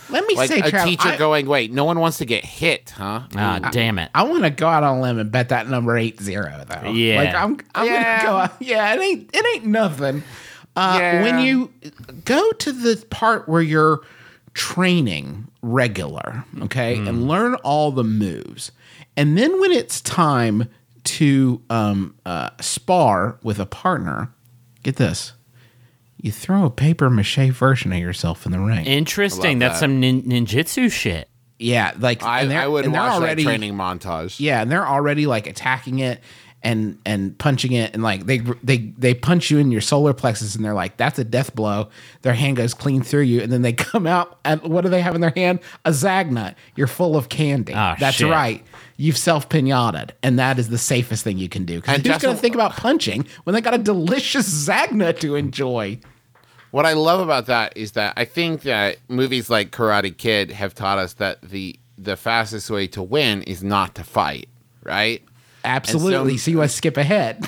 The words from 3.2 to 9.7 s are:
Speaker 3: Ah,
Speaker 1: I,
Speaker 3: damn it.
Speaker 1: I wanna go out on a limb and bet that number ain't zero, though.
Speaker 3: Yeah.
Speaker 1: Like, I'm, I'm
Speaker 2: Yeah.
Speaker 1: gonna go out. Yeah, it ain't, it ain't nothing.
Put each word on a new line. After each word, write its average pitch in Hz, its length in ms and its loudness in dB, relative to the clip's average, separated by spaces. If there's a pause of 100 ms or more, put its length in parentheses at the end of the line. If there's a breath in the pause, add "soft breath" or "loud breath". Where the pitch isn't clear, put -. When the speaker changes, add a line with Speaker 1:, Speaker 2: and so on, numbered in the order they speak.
Speaker 3:
Ah, 101 260 0
Speaker 1:
I, 95 100 -4
Speaker 3:
damn 113 280 0
it. 82 160 -6
Speaker 1:
I 170 80 4
wanna 277 260 2
go 143 180 -2
out 156 160 4
on 139 140 2
a 131 40 -2
limb 123 180 -2
and 107 120 -4
bet 123 180 0
that 120 200 -2
number 120 280 0
ain't 113 240 -4
zero, 92 460 -8
though. 85 220 -10
Speaker 3:
Yeah. 113 320 4
Speaker 1:
Like, 90 140 2
I'm, 208 220 0 (180)
I'm 214 100 0
Speaker 2:
Yeah. 233 380 2
Speaker 1:
gonna 220 80 2
go 190 60 2
out. 180 240 0
Yeah, 220 340 0
it 370 60 0
ain't, 381 320 -2
it 453 120 2 (100)
ain't 220 100 -6
nothing. 151 580 0 (500 loud breath)